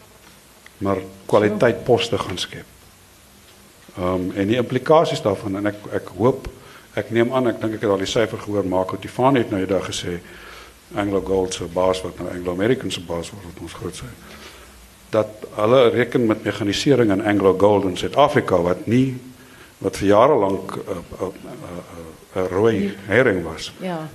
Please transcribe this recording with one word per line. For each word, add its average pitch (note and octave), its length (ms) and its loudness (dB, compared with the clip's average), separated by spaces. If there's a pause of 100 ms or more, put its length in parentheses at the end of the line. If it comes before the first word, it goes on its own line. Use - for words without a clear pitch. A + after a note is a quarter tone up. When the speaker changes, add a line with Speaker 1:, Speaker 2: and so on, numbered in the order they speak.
(760)
Speaker 1:
maar G2 200 0 (280)
kwaliteit A2+ 520 4
Speaker 2:
So. - 60 -12
Speaker 1:
poste A2 340 2
gaan F#2 200 -6
skep. - 280 -10 (1300)
Ehm, F#2 380 -2
en G2 120 0
die A2+ 80 2
implikasies B2+ 680 2
daarvan, G2 340 -2
en G2+ 100 -4
ek, G#2 100 0 (160)
ek G2+ 160 -6 (100)
hoop, B2+ 300 0 (480)
ek - 160 -6
neem A#2 220 2
aan, C3 140 0
ek - 140 -4
dink A2+ 120 -4
ek G#2+ 80 -8
het A2+ 80 0
al G2 80 2
die G2 100 -2
syfer A2 300 0
gehoor, G2+ 280 -4
Marco F#2 320 -2
Tifani B2+ 420 2
het A2 100 0
nou G2+ 100 -2
die F#2 140 -2
dag F2 160 0
gesê, F2 300 -8 (760)
Anglo G2+ 260 -2
Gold F#2 320 -2
se - 100 -8 (100)
baas, F#2 300 0
wat F2 160 -10
nou F2 120 -8
Anglo F2 200 -6
American G2 400 0
se - 80 -8
baas E2+ 320 -8
word, G2+ 140 -16
wat E2+ 160 -18
ons E2+ 120 -14
groot F2 220 -10
sê, B2+ 120 -14 (1000)
dat G#2+ 180 2 (280)
hulle A#2 340 6
reken A#2+ 360 2
met G#2+ 180 0
mechanisering A2 680 2
in G2 140 2
Anglo G2 320 4
Gold G2 280 6
in F2+ 120 -2
Suid-Afrika, A2+ 640 2
wat F2 260 -2
nie, B2+ 300 2 (640)
wat - 180 -4
vir G2+ 100 0
jare A#2 280 6
lank, G2 360 -2
eh, - 200 -10
eh, F#2 340 -8
eh, - 20 -6 (1040)
eh, F#2+ 100 -2
'n F2+ 40 -2
rooi G#2 320 2
Speaker 2:
Nee. G2 160 -4 (120)
Speaker 1:
herring G#2 360 2
was, D#2+ 280 -10 (100)
Speaker 2:
Ja. E3+ 340 -8